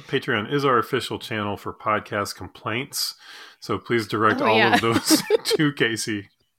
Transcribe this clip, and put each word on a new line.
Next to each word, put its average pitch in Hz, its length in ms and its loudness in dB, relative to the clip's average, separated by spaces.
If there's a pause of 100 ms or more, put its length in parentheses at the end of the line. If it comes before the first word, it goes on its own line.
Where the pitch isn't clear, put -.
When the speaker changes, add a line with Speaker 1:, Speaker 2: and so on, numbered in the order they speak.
Speaker 1:
Patreon 123 440 -2
is 143 100 0
our 131 140 4
official 117 420 -2
channel 104 380 -4
for - 160 -10
podcast 104 640 -2
complaints. - 800 -8 (440)
So 104 180 -4
please 117 300 0
direct 107 320 2
Speaker 2:
Oh, - 60 0
Speaker 1:
all 110 120 4
Speaker 2:
yeah. - 180 6
Speaker 1:
of 233 40 2
those 117 480 2
<laughs> 440 100 4
Speaker 2:
<laughs> - 60 -4 (140)
Speaker 1:
to 147 160 2
Casey. 110 560 -2 (300)